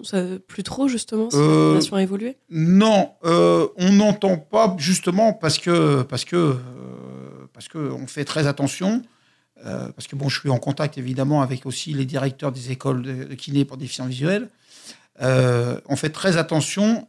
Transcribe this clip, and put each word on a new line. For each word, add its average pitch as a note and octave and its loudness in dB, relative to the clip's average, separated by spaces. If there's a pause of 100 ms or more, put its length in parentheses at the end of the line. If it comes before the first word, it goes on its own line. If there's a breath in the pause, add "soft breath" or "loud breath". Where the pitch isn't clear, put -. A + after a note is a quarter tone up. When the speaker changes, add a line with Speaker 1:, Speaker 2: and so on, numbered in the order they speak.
Speaker 1:
Ça, F#3 -4 (240)
plus - -10
trop, C4+ -2
justement, A3 -2
si C#3+ 2
Speaker 2:
Euh, C#3+ 6
Speaker 1:
la D#3 6
formation D#3 2
a F#3+ 2
évolué ? G3+ -4 (120)
Speaker 2:
Non, F#3 4 (140)
euh, E3+ 4 (100)
on F3+ 4
n'entend G3+ 4
pas, G#3 2
justement, F#3 2
parce D#3 -2
que, D#3 2
parce B2+ -6
que, - -6
euh, D#3 2 (1000)
parce - -20
que - -14
on C3 -6
fait C#3+ -8
très D3+ 0
attention, F3+ -2 (600 soft breath)
euh, B2 -8
parce - -16
que, - -12
bon, C#3 -4
je - -4
suis C#3+ -6
en B2+ 2
contact, D3 -4
évidemment, C3+ 0
avec B2+ -6
aussi C#3 -8
les C3+ -2
directeurs C3+ -4
des B2+ -10
écoles B2+ -4
de, C3 -10
de C#3 -14
kiné C#3 -2
pour C3 -14
déficients B2+ -10
visuels. E3+ -2 (720 loud breath)
Euh, B2+ 2
on C#3 -2
fait D3+ -2
très E3+ 0
attention E3+ 0